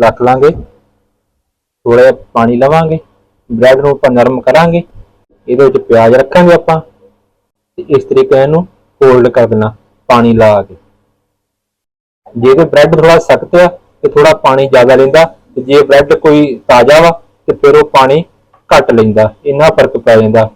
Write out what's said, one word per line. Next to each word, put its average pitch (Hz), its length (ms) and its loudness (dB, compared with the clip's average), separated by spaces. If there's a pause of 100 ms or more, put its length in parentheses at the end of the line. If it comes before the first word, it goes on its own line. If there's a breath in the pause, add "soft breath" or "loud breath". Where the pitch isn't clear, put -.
ਰੱਖ 113 180 -2
ਲਾਂਗੇ। 131 280 0 (1400)
ਥੋੜ੍ਹਾ 120 180 2
ਜਿਹਾ 131 120 2 (180)
ਪਾਣੀ 120 240 -2
ਲਵਾਂਗੇ, 156 420 -2 (500)
ਬ੍ਰੈਡ 123 320 0
ਨੂੰ 143 80 0
ਆਪਾਂ 135 220 -2
ਨਰਮ 123 300 -2
ਕਰਾਂਗੇ, 165 400 0 (680)
ਇਹਦੇ 127 180 0
ਵਿੱਚ 135 120 0
ਪਿਆਜ਼ 113 380 0
ਰੱਖਾਂਗੇ 175 380 2
ਆਪਾਂ 160 260 -2
ਤੇ - 1080 -20
ਇਸ 139 160 -2
ਤਰੀਕੇ 131 300 -2
ਨਾਲ 135 80 2
ਇਹਨੂੰ 156 220 -2 (360)
ਫੋਲਡ 123 280 2
ਕਰ 117 180 -2
ਦੇਣਾ 110 260 -4 (360)
ਪਾਣੀ 117 240 0
ਲਾ 107 280 0
ਕੇ। 95 140 -18 (1600)
ਜੇ 123 180 2
ਤੇ 165 100 2
ਬ੍ਰੈਡ 151 300 2
ਥੋੜ੍ਹਾ 160 240 2
ਸਖਤ - 360 -4
ਆ 180 120 4
ਤੇ - 420 -8
ਥੋੜ੍ਹਾ 147 280 2
ਪਾਣੀ 135 300 -2
ਜ਼ਿਆਦਾ 127 280 2
ਲੈਂਦਾ, 135 300 2
ਤੇ - 360 -14
ਜੇ 139 220 0
ਬ੍ਰੈਡ 143 320 0
ਕੋਈ 147 520 -2
ਤਾਜ਼ਾ 156 340 2
ਵਾ 170 80 2 (380)
ਤੇ 156 80 -4
ਫਿਰ 143 200 2
ਉਹ 151 140 2
ਪਾਣੀ 139 340 0 (460)
ਘੱਟ 135 220 0
ਲੈਂਦਾ, 110 420 0 (120)
ਇੰਨਾ 143 320 -2
ਫਰਕ 139 200 -2
ਪੈ 117 180 0
ਜਾਂਦਾ। 110 400 0